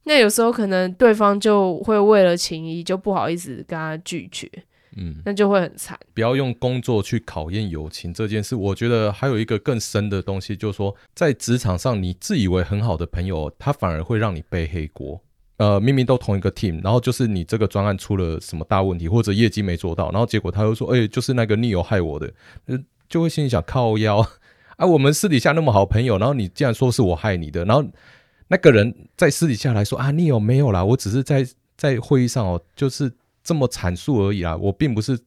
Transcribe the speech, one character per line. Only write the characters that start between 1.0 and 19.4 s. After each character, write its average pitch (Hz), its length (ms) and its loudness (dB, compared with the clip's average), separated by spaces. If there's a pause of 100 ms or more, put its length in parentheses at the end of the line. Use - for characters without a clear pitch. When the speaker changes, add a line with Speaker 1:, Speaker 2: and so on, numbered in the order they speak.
Speaker 1:
方 202 260 2
就 196 420 2
会 214 180 0
为 202 240 6
了 175 140 4
情 160 280 -8
谊 165 180 -8
就 180 140 -4
不 196 160 -4
好 135 160 -2
意 170 80 -4
思 147 200 -12 (100)
跟 170 100 -10
他 160 220 -8
拒 151 320 -10
绝， - 180 -14 (480)
Speaker 2:
嗯。 85 280 -10
Speaker 1:
那 202 80 -4
就 202 180 2
会 202 100 4
很 - 160 -6
惨。 - 220 -14 (160)
Speaker 2:
不 113 60 -4
要 120 160 2
用 131 180 -2
工 127 260 -2
作 110 220 0
去 - 160 -4
考 80 320 -8
验 104 180 -4
友 78 220 -8
情 87 240 -10
这 110 140 -4
件 107 120 -2
事， 101 140 -6
我 98 180 -2
觉 117 160 -2
得 110 240 2
还 131 140 -4
有 131 100 0
一 113 80 0
个 113 140 -2
更 120 220 -2
深 104 280 -2
的 98 140 -4
东 98 180 -4
西， 101 160 -8
就 107 140 -4
是 95 60 -8
说 98 180 -4 (180)
在 156 200 0
职 120 260 0
场 92 180 -2
上 110 240 -2
你 87 200 -4
自 - 180 -2
以 98 80 0
为 90 160 2
很 101 180 -2
好 107 160 -2
的 80 80 -4
朋 85 220 -6
友， 78 320 -6
他 143 140 -4
反 92 180 -2
而 78 100 -4
会 113 160 -4
让 107 180 -2
你 76 140 -8
背 82 240 -4
黑 80 140 -6
锅。 71 340 -14 (360)
呃， 104 240 4
明 131 140 2
明 127 120 2
都 127 100 4
同 104 200 -2
一 95 40 -2
个 92 100 0
team， 85 320 -4
然 95 100 0
后 123 80 4
就 127 120 -2
是 127 140 0
你 95 180 -2
这 110 140 -4
个 107 80 2
专 101 180 -2
案 101 140 -2
出 - 180 -4
了 82 240 -2
什 - 160 -12
么 78 120 -6
大 98 140 2
问 92 160 0
题， 82 100 -4
或 113 120 4
者 104 120 0
业 110 160 2